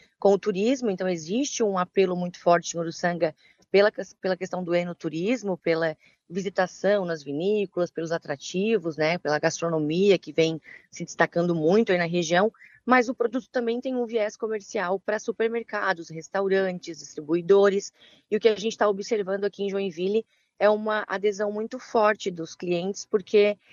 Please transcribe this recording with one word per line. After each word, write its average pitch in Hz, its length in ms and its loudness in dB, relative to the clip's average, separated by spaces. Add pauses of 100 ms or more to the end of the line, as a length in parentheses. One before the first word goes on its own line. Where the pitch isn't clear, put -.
(180)
com 202 160 4
o 196 40 2
turismo, 214 520 0
então 185 180 -4
existe 185 540 -4
um 202 160 0
apelo 180 360 2
muito 175 240 -6
forte 170 380 2
em 170 40 -2
Uruçanga 165 540 -2 (360)
pela 202 220 6
ques-, - 220 -12
pela 185 220 -4
questão 180 280 -8
do 170 100 -2
enoturismo, 175 840 -2
pela 160 380 0 (320)
visitação 196 760 -2
nas 165 180 -6
vinícolas, 175 680 -2
pelos 160 220 -6
atrativos, 170 840 -4
né, 156 220 0
pela 147 200 -2
gastronomia 165 800 2
que - 140 -16
vem 160 280 0 (300)
se - 140 -12
destacando 170 500 0
muito 185 380 2
aí 180 60 2
na 170 80 0
região, 175 460 2 (320)
mas 240 240 4
o 254 60 -6
produto 233 360 -4
também 240 300 -2
tem 262 140 -6
um 240 120 -2
viés 214 300 -2
comercial 202 600 -4
pra 214 200 -4
supermercados, 208 880 -4
restaurantes, 185 880 -2
distribuidores, 190 960 2 (380)
e 208 60 2
o 208 40 -2
que 233 80 4
a 214 80 4
gente 208 200 -4
tá 208 120 2
observando 202 560 -2
aqui 196 200 -4
em 202 60 -2
Joinville 196 540 -2 (320)
é 202 140 6
uma 214 380 0
adesão 202 420 -2
muito 220 300 -6
forte 208 500 2
dos 165 240 -10
clientes, 180 500 -4
porque, 208 540 2 (140)